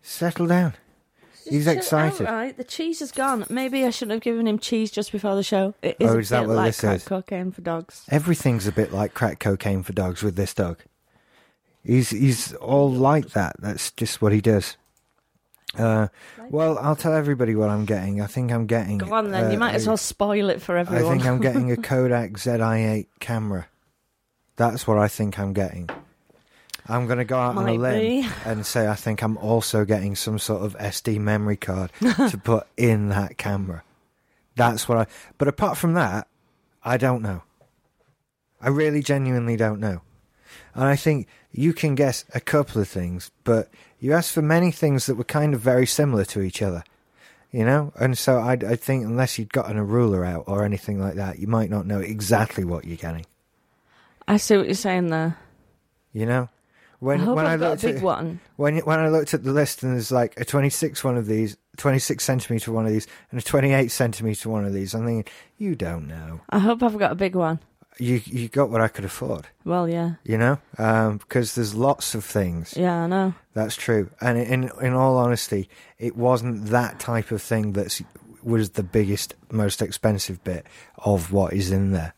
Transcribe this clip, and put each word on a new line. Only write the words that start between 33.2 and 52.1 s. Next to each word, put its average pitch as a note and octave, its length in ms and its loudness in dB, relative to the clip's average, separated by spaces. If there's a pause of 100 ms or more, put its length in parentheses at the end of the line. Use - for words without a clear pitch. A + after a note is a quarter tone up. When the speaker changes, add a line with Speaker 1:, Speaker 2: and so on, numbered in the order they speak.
Speaker 1:
camera. F#2+ 460 -4 (720)
That's A#2 340 2
what A#2+ 80 4
I, A2 80 2 (320)
but C#3 100 2
apart D3+ 300 0
from E3 160 0
that, A2 340 0 (560)
I A#2+ 140 0
don't B2+ 240 2
know. G2 220 -4 (1160)
I C#3+ 100 0
really D3 340 2
genuinely B2+ 520 0
don't G#2+ 240 0
know. G2+ 220 -2 (720)
And C3 120 0
I C#3 100 4
think C#3+ 320 0 (240)
you D#3 220 2
can D3+ 200 0
guess C3 400 0
a B2+ 60 -2
couple C#3 420 0
of F#2+ 60 2
things, F2+ 420 -6 (140)
but A2+ 260 0 (300)
you C3+ 140 0
asked E3 180 2
for E3 100 0
many E3 300 4
things C#3+ 340 2
that C3 100 0
were A#2 80 -4
kind D3+ 300 0
of B2 60 -2
very B2+ 260 4
similar B2+ 400 2
to - 160 -4
each F#2+ 200 -4
other, F2+ 220 -4 (680)
you A#2 140 0
know? D3 340 2
And B2 180 2
so B2+ 220 4
I, A#2+ 140 2
I A#2+ 220 0
think B2+ 300 -2
unless A#2+ 320 0
you'd A2 160 -6
gotten B2 240 -2
a G#2 60 0
ruler G#2 420 2
out F2 220 -4
or G2+ 160 0
anything G2+ 360 -2
like F#2+ 160 -2
that, F#2+ 220 -6
you G2 100 -6
might A2 220 0
not G#2 160 -2
know G2+ 140 -2
exactly G#2+ 640 0